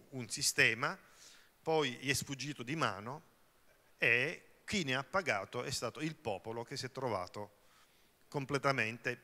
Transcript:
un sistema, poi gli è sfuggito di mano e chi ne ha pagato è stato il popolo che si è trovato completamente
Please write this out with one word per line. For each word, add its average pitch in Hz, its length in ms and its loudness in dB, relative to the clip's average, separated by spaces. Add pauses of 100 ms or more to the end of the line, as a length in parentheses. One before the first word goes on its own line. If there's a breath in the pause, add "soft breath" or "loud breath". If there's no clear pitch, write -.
(120)
un 123 160 -6
sistema, 139 680 2 (640 loud breath)
poi 156 300 2 (100)
gli 131 80 -2
è 139 40 4
sfuggito 135 500 -4
di 131 120 -4
mano 120 460 -2 (800)
e 127 640 2
chi 196 180 0
ne 131 120 2
ha 139 80 0
pagato 123 580 0
è 143 80 -4
stato 120 300 -4
il 156 160 -2
popolo 113 480 -6
che 135 140 -8
si 127 100 -6
è - 40 -8
trovato 104 640 -4 (720 soft breath)
completamente 131 960 0